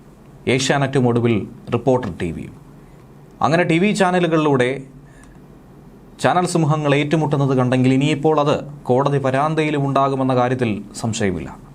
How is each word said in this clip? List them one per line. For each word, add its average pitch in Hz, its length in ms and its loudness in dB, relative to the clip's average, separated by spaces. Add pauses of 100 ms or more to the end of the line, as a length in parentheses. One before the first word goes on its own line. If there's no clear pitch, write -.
(480)
ഏഷ്യാനെറ്റും 135 600 0
ഒടുവിൽ 117 400 0 (260)
റിപ്പോർട്ടർ 123 360 0 (120)
ടി 87 100 -4
വിയും. 76 220 -12 (880)
അങ്ങനെ 160 220 2
ടി 165 140 2
വി 208 140 2
ചാനലുകളിലൂടെ 156 880 2 (1400)
ചാനൽ 160 220 2
സിംഹങ്ങൾ 151 500 0
ഏറ്റുമുട്ടുന്നത് 147 600 0
കണ്ടെങ്കിൽ, 127 360 2
ഇനിയിപ്പോൾ 151 460 2
അത് 143 240 0 (200)
കോടതി 139 340 2
വരാന്തയിലും 143 680 0
ഉണ്ടാകുമെന്ന 135 480 0
കാര്യത്തിൽ 123 460 -2 (200)
സംശയമില്ല. 98 560 -4 (180)